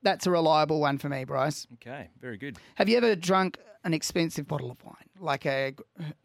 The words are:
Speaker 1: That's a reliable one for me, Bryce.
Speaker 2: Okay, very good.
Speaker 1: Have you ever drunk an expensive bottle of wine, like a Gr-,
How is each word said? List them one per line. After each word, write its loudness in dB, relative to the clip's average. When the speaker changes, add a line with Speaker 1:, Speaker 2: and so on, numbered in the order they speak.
Speaker 1:
That's 0
a 4
reliable 4
one 2
for -8
me, -4
Bryce. -2
Speaker 2:
Okay, -14
very -10
good. -12
Speaker 1:
Have 2
you 4
ever 4
drunk 2
an 0
expensive -2
bottle -4
of -16
wine, -20
like -2
a 0
Gr-, -20